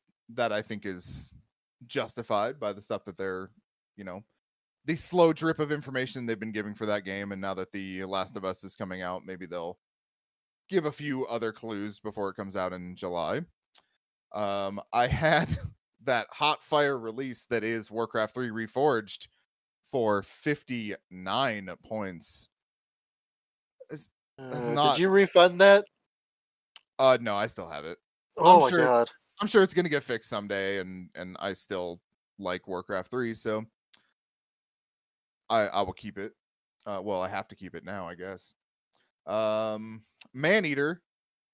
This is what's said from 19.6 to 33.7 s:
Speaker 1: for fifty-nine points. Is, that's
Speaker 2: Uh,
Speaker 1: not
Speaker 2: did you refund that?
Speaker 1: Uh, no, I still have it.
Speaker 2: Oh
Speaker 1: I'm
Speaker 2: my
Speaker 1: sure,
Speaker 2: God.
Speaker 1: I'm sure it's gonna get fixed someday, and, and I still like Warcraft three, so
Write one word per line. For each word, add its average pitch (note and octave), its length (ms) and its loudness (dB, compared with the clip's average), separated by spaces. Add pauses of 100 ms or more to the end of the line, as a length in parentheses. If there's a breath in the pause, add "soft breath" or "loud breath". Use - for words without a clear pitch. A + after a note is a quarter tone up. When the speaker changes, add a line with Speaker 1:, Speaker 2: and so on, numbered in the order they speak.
Speaker 1:
for G#2+ 380 0
fifty-nine G#2+ 1500 -4 (160)
points. F#2+ 640 -8 (1400)
Is, D#3 180 -12 (280)
that's B2+ 280 -6
Speaker 2:
Uh, A#2+ 60 0
Speaker 1:
not D3 240 6
Speaker 2:
did E3 80 4
you F#3+ 60 4
refund F3+ 520 8
that? G3+ 240 10 (1120)
Speaker 1:
Uh, C3 240 8
no, G#2+ 140 -2
I G#2 120 2
still F2 220 -10
have D2+ 160 -10
it. E2+ 120 -8 (380)
Speaker 2:
Oh F3+ 200 10
Speaker 1:
I'm E3+ 80 12
Speaker 2:
my B2+ 60 6
Speaker 1:
sure, C3 160 4
Speaker 2:
God. A#2+ 240 6 (300)
Speaker 1:
I'm G#3+ 80 -2
sure G3+ 160 8
it's F#3 100 2
gonna F3 160 2
get C#3+ 140 0
fixed A#2 260 -6
someday, G2+ 500 -2
and, F#2 360 -10
and F#2 240 -10
I G2 140 -4
still F2 480 -8 (360)
like F#2 300 -6
Warcraft F#2 420 -4
three, A#2+ 240 -4
so G#2+ 300 -4 (1900 soft breath)